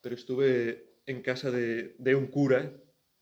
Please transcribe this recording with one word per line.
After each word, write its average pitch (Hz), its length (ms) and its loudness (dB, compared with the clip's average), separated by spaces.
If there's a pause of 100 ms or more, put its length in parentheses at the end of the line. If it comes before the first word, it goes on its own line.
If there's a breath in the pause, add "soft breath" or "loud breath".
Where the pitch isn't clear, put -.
pero 123 140 -8
estuve 123 920 0
en 127 160 -10
casa 127 280 -4
de, 117 480 -4
de 131 160 4
un 135 120 2
cura 139 480 2 (480)